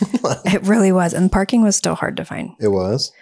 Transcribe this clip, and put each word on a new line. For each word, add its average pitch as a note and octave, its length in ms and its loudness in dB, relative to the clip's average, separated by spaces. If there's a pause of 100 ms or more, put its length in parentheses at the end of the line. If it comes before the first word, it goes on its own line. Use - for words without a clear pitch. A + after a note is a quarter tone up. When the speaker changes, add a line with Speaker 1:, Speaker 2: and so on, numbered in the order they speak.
(240)
Speaker 1:
<laughs> - 220 -4
Speaker 2:
It F#3+ 160 0
really G#3 300 2
was. F3+ 240 2
And F#3 160 2
parking G3 320 2
was G3+ 120 4
still E3+ 200 -2
hard - 220 -6
to F3 80 -8
find. - 340 -10
Speaker 1:
It A2 80 0
was. G2 440 0 (100)